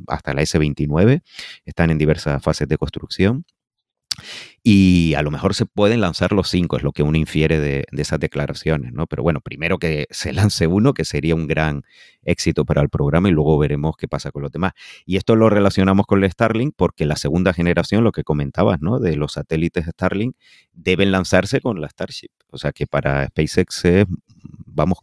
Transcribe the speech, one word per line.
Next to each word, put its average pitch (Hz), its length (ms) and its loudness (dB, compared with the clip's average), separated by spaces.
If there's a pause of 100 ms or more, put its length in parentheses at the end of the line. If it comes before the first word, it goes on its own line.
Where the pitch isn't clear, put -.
hasta - 260 -6
la 69 80 0
S 80 160 0
veintinueve, 78 640 2 (440)
están 82 260 0
en 78 80 0
diversas 76 420 0
fases 78 260 -2
de 73 120 0
construcción. 95 680 -2 (1160)
Y 92 540 6
a 73 80 0
lo 73 80 -2
mejor 90 240 -2
se 110 100 -2
pueden 104 360 2
lanzar 90 320 0
los 95 160 0
cinco, 87 260 0
es 62 80 -4
lo 71 80 -2
que - 100 -4
uno 76 160 2
infiere 78 420 2
de, 69 300 -2
de 69 120 -8
esas 76 180 -4
declaraciones, 71 760 -4
¿no? 80 140 -6
Pero - 160 -8
bueno, 78 160 0
primero 82 400 -4
que 80 320 -4
se - 220 -8
lance 98 340 0
uno, 107 260 2
que 80 120 -4
sería 76 280 -2
un 80 140 -2
gran 78 360 -2 (400)
éxito 82 420 0
para 76 160 2
el - 80 2
programa, 80 400 0
y - 20 4
luego 76 260 4
veremos 73 400 -2
qué 73 120 -10
pasa 71 220 -8
con 71 120 -10
los 69 80 -10
demás. 87 220 -4 (320)
Y 92 100 -4
esto 113 220 2
lo 110 120 6
relacionamos 98 560 4
con 98 180 2
el 95 60 2
Starlink 113 460 -2
porque - 300 0
la 73 100 0
segunda 87 380 0
generación, 87 500 0
lo 107 80 4
que 76 140 -6
comentabas, 76 560 0
¿no? 113 180 -2
De 85 160 0
los 73 180 -4
satélites 80 520 -4
Starlink, 95 500 -4 (380)
deben 92 380 0
lanzarse 95 500 2
con 107 200 -4
la 73 80 -8
Starship. - 400 -12 (200)
O 69 80 -18
sea - 160 -6
que 71 120 -6
para 69 420 -2
SpaceX - 580 -2
es, 92 200 4 (640)
vamos, 85 360 -2